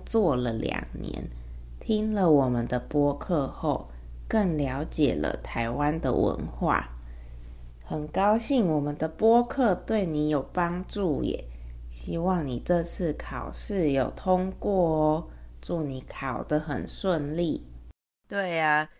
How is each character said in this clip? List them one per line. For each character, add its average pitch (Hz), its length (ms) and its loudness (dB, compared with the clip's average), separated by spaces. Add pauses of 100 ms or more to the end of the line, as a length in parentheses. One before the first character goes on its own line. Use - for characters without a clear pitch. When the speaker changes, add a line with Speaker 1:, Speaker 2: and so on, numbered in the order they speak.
Speaker 1:
作 185 300 2
了 123 180 0
两 - 400 -4
年， - 340 -6 (520)
听 214 340 0
了 190 160 4
我 139 180 8
们 123 200 2
的 123 120 0
播 143 380 2
客 147 300 0
后， - 420 -4 (380)
更 196 280 2
了 139 280 -2
解 147 320 2
了 76 260 0
台 117 300 -2
湾 147 280 0
的 143 140 2
文 - 320 2
化。 - 440 0 (920)
很 156 260 -4
高 208 280 4
兴 233 300 4
我 156 120 2
们 147 160 0
的 160 140 -2
播 226 360 6
客 240 280 2
对 208 320 0
你 151 240 2
有 147 240 0
帮 175 320 0
助 156 380 0
耶！ - 220 -2 (440)
希 170 300 -6
望 175 260 2
你 123 140 -2
这 175 240 4
次 170 300 0
考 - 380 -8
试 185 380 0
有 135 220 2
通 185 480 0
过 180 360 2
哦， 156 320 4 (320)
祝 170 220 -2
你 135 180 -4
考 - 440 -6
得 151 160 2
很 143 280 -4
顺 156 480 -2
利。 170 300 0 (640)
Speaker 2:
对 185 320 -2
啊， 156 280 2 (120)